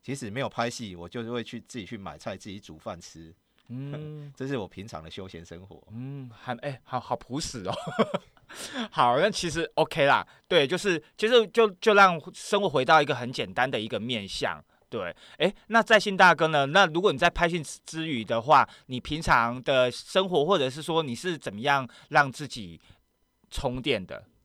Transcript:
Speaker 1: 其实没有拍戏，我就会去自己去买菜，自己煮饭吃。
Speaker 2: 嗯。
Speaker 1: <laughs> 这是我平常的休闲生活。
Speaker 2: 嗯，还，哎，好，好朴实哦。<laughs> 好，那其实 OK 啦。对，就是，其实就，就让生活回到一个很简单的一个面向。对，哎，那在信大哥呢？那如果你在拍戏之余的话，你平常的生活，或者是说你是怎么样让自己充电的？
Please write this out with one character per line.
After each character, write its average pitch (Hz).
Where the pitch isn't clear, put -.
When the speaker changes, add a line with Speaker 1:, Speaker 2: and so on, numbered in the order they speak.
Speaker 1:
其 131
实 131
没 110
有 127
拍 117
戏， 110
我 85
就 120
会 120
去 117
自 127
己 95
去 113
买 85
菜， 95
自 110
己 98
煮 80
饭 87
吃。 82
Speaker 2:
嗯。 143
Speaker 1:
<laughs> -
这 131
是 139
我 95
平 95
常 78
的 82
休 95
闲 85
生 87
活。 92
Speaker 2:
嗯， 131
还， 123
哎， 135
好， 127
好 123
朴 123
实 120
哦。 113
<laughs> -
好， 123
那 196
其 180
实 165
OK 151
啦。 113
对， 160
就 160
是， 180
其 214
实 226
就， 226
就 214
让 190
生 -
活 196
回 135
到 156
一 147
个 147
很 123
简 95
单 123
的 127
一 110
个 110
面 110
向。 90
对， 104
哎， 180
那 226
在 214
信 190
大 180
哥 160
呢？ 147
那 180
如 156
果 190
你 135
在 175
拍 175
戏 170
之 160
余 120
的 113
话， 127
你 127
平 151
常 123
的 127
生 -
活， 151
或 185
者 135
是 135
说 160
你 127
是 175
怎 117
么 104
样 135
让 147
自 139
己 87
充 127
电 123
的？ -